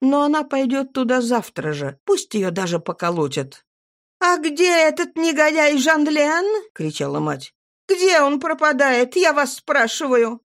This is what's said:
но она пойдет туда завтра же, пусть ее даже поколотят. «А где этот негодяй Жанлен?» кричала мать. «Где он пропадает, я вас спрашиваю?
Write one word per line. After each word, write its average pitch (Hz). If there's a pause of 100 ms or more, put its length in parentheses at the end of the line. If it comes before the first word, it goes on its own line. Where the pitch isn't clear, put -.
но 277
она 302
пойдет 269
туда 254
завтра 226
же, 147
пусть -
ее 190
даже 170
поколотят. 156 (560)
«А 359
где 320
этот 330
негодяй 302
Жанлен?» 302 (300)
кричала 147
мать. 147 (360)
«Где 359
он 285
пропадает, 277
я 349
вас 285
спрашиваю? 240 (120)